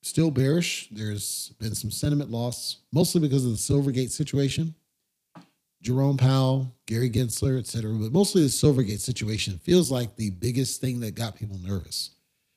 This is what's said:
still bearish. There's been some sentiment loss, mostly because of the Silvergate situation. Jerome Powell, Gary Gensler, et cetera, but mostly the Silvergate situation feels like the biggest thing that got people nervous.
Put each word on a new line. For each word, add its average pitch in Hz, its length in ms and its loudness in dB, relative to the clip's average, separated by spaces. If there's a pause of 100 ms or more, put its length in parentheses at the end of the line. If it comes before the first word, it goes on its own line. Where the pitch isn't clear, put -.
still 160 260 2
bearish. 139 640 0
There's 107 640 -6
been 107 160 -6
some 110 160 -6
sentiment 147 400 -2
loss, 117 500 -6 (120)
mostly 170 300 4
because 135 240 2
of 120 60 2
the 107 60 -2
Silvergate 135 540 0
situation. 139 640 -2 (1040)
Jerome 135 360 2
Powell, 131 580 4 (100)
Gary 117 240 0
Gensler, 123 480 0
et 117 80 -4
cetera, 110 280 -4
but 110 180 -2
mostly 190 300 4
the 139 80 6
Silvergate 123 500 2
situation 107 640 -4
feels 175 260 4
like 123 260 -2
the 107 160 -4
biggest 117 500 -2
thing 127 180 -4
that 110 160 -8
got 113 200 -6
people 101 240 -10
nervous. 90 520 -6 (460)